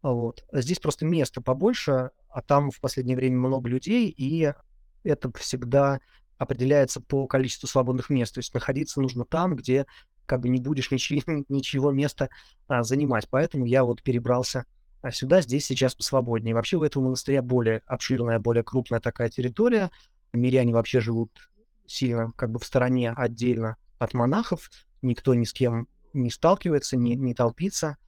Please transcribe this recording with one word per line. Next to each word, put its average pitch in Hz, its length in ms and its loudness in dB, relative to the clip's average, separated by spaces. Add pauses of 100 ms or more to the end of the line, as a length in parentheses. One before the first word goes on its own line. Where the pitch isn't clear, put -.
Вот. 120 520 -4
Здесь 139 260 -2
просто - 260 -4
места 156 380 -2
побольше, 135 680 0 (200)
а 139 100 -10
там 143 300 2
в - 100 -14
последнее 127 380 -2
время 127 180 2
много 127 320 -2
людей, 196 480 0
и 147 380 0 (500)
это 139 320 -2
всегда 135 640 0 (380)
определяется 131 640 2
по 135 260 -2
количеству 131 420 -2
свободных 127 420 0
мест. 123 240 0
То - 40 -8
есть - 160 -10
находиться 139 460 -4
нужно 123 240 -2
там, 170 320 0
где 127 300 0 (380)
как 127 160 -2
бы 120 80 -2
не 127 120 2
будешь 135 300 -4
ничи-, 139 360 -2
<laughs> 151 220 -4
ничего 139 420 0
места, 139 380 0 (400)
а, 123 160 2
занимать. 127 440 0
Поэтому 131 380 0
я 127 180 4
вот 120 180 -2
перебрался, 123 600 0 (380)
а, 131 80 -6
сюда, 139 300 4
здесь 139 260 -2
сейчас 127 280 0
посвободнее. 117 600 -2
Вообще 113 220 0
у 156 80 2
этого 143 180 0
монастыря 131 400 0
более 120 440 2
обширная, 120 520 0
более 117 240 2
крупная 120 380 -2
такая - 300 -2
территория. 196 600 0 (420)
Миряне 123 400 4
вообще 117 280 2
живут 113 300 -2 (560)
сильно 117 500 -2
как 117 160 -4
бы 113 80 -4
в - 40 -14
стороне, 127 460 0
отдельно 117 640 -2 (220)
от - 160 -4
монахов. 143 560 0 (320)
Никто 127 320 2
ни 120 100 2
с - 80 -8
кем 117 360 -2 (240)
не 123 180 -2
сталкивается, 160 680 0
не, 120 200 2
не 127 180 -2
толпится. 147 640 -2 (120)